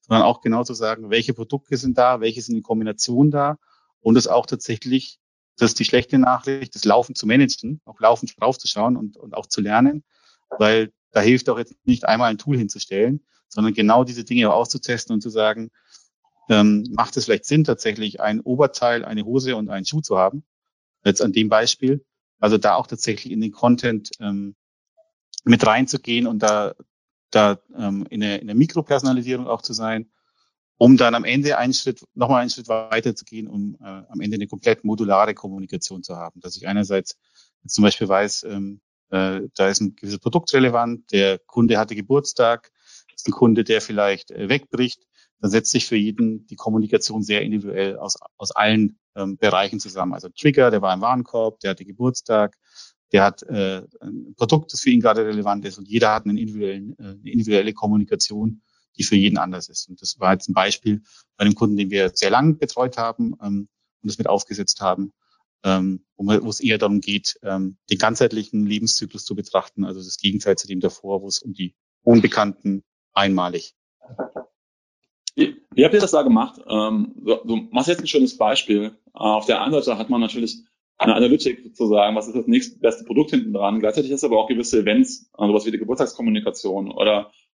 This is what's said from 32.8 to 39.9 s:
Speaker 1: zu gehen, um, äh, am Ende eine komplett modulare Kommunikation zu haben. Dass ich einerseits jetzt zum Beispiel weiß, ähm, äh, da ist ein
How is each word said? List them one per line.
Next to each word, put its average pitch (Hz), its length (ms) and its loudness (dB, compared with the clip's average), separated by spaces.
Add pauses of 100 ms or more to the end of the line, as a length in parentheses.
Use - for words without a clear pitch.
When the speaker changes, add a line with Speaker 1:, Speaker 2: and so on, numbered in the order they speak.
Speaker 1:
zu - 100 -18
gehen, 110 220 -14
um, 101 340 -8
äh, - 40 -20
am 95 360 -14
Ende 104 140 -6
eine 101 120 -6
komplett 110 360 0
modulare 104 500 2
Kommunikation 95 680 -12
zu 90 140 -14
haben. 85 240 -16
Dass 92 160 -14
ich - 100 -14
einerseits 98 500 -2 (460)
jetzt - 120 -8
zum 107 80 4
Beispiel 104 260 2
weiß, 101 340 0
ähm, 101 380 -10 (300)
äh, 95 300 -2 (140)
da 95 140 2
ist 101 120 -2
ein 101 140 -2